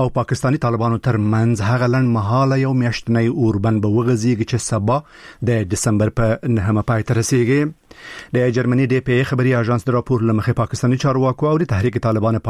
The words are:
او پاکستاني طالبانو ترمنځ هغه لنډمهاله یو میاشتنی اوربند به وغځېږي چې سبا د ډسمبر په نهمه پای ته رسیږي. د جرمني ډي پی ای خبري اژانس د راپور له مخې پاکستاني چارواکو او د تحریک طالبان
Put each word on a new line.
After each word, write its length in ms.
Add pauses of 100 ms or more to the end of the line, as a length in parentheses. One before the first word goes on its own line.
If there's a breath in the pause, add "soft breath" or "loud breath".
او 80
پاکستاني 480
طالبانو 400
ترمنځ 640
هغه 260
لنډمهاله 760
یو 100
میاشتنی 540
اوربند 540
به 80
وغځېږي 640
چې 40
سبا 420 (520 loud breath)
د 220
ډسمبر 380
په 460
نهمه 260
پای 220
ته 100
رسیږي. 580 (640 loud breath)
د 220
جرمني 300
ډي 120
پی 140
ای 100
خبري 320
اژانس 300
د 120
راپور 240
له 120
مخې 280
پاکستاني 360
چارواکو 520
او 80
د 160
تحریک 280
طالبان 380 (100)